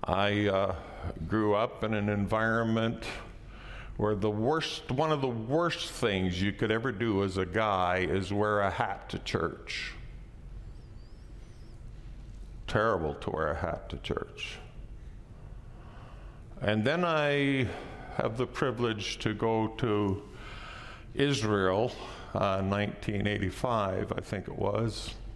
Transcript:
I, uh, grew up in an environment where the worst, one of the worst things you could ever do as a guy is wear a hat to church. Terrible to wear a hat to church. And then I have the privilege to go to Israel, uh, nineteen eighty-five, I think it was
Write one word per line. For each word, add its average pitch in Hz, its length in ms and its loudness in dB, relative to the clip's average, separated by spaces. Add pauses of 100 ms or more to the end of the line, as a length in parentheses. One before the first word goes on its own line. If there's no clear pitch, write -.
I, 101 460 4
uh, 95 260 4 (540)
grew 107 260 4
up 110 300 0
in 110 100 2
an 104 140 2
environment 113 960 2 (920)
where 107 200 4
the 104 140 2
worst, 127 600 0
one 151 220 2
of 147 80 2
the 135 80 2
worst 127 640 0
things 92 520 2
you 101 80 4
could 107 220 2
ever 117 180 2
do 104 320 2
as 95 140 2
a 95 100 4
guy 92 520 4
is 92 340 2
wear 104 300 4
a 98 80 4
hat - 400 -2
to - 100 -4
church. - 720 -4 (2750)
Terrible 98 480 2
to - 160 -4
wear 78 220 0
a 78 40 -2
hat - 340 -4
to - 80 -6
church. - 600 -6 (2000)
And 107 240 2
then 165 200 4
I 143 640 2 (480)
have 113 200 0
the 123 100 2
privilege 117 720 0
to 110 160 2
go 113 340 2 (100)
to 104 440 2 (920)
Israel, 107 760 4 (420)
uh, 98 300 2
nineteen 101 600 0
eighty-five, 101 920 2
I - 40 -2
think - 280 -4
it - 100 -8
was 104 560 0 (220)